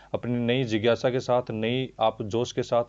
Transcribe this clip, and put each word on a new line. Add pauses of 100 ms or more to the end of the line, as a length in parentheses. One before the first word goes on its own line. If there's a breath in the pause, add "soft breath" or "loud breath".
(140 loud breath)
अपनी
नई
जिज्ञासा
के
साथ,
नई
आप
जोश
के
साथ